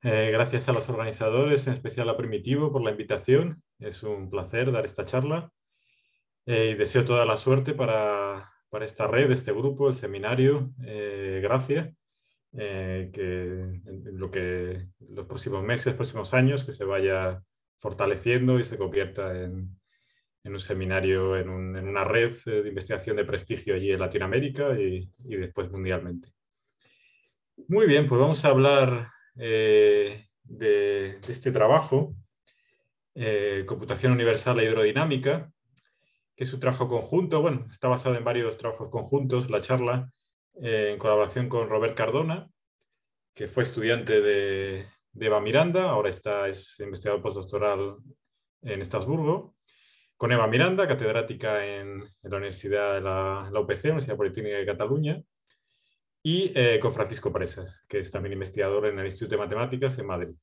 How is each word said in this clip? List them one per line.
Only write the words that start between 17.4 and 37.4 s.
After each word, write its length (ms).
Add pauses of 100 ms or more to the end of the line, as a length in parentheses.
fortaleciendo 800
y 60
se 140
convierta 580
en, 420 (680)
en 80
un 80
seminario, 760
en 120
un, 280
en 120
una 160
red, 280 (140)
eh, 160
de 60
investigación 480
de 80
prestigio 500
allí 180
en 80
Latinoamérica 800
y, 340 (120)
y 120
después 340
mundialmente. 600 (1400)
Muy 180
bien, 200
pues 140
vamos 240
a 40
hablar, 640 (260)
eh, 880 (160)
de, 800
de 120
este 200
trabajo, 640 (1000)
eh, 520
Computación 460
Universal 480
e 40
Hidrodinámica, 840 (840)
que 80
es 80
un 80
trabajo 280
conjunto, 540